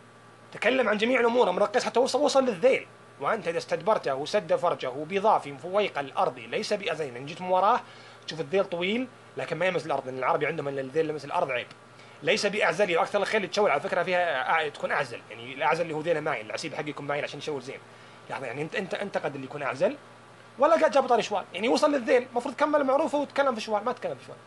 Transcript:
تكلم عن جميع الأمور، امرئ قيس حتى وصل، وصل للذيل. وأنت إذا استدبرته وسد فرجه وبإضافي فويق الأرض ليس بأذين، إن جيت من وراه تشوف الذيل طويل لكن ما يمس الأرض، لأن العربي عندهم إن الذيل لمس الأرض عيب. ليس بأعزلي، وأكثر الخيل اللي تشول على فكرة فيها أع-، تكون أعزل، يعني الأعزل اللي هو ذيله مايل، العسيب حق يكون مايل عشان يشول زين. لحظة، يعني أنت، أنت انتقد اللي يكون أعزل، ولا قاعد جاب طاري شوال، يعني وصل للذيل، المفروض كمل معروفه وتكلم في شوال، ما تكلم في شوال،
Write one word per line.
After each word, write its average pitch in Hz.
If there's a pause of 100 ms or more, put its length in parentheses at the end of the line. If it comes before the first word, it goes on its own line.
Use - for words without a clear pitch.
(520)
تكلم 240
عن 214
جميع 233
الأمور، 233
امرئ 190
قيس 208
حتى 226
وصل، 262
وصل 269
للذيل. 226 (320)
وأنت 170
إذا 170
استدبرته 165
وسد 165
فرجه 147
وبإضافي 156
فويق 180
الأرض 139
ليس 139
بأذين، 160
إن 131
جيت 151
من 185
وراه 190 (480)
تشوف 160
الذيل 175
طويل 196 (300)
لكن 139
ما 170
يمس 175
الأرض، 139
لأن 131
العربي 147
عندهم 151
إن 139
الذيل 139
لمس 151
الأرض 143
عيب. 123 (560)
ليس 196
بأعزلي، 190
وأكثر -
الخيل 196
اللي 196
تشول 196
على 143
فكرة 180
فيها 175
أع-، 156
تكون 180
أعزل، 123
يعني 117
الأعزل 156
اللي 165
هو 156
ذيله 156
مايل، 139
العسيب 139
حق 151
يكون 147
مايل 143
عشان 143
يشول 143
زين. 120 (500)
لحظة، 123
يعني 123
أنت، 160
أنت 190
انتقد 180
اللي 131
يكون 143
أعزل، 143 (600)
ولا 311
قاعد 285
جاب 269
طاري 233
شوال، 190
يعني 202
وصل 294
للذيل، 247
المفروض 240
كمل 294
معروفه 277
وتكلم 277
في 214
شوال، 208
ما 247
تكلم 165
في -
شوال، -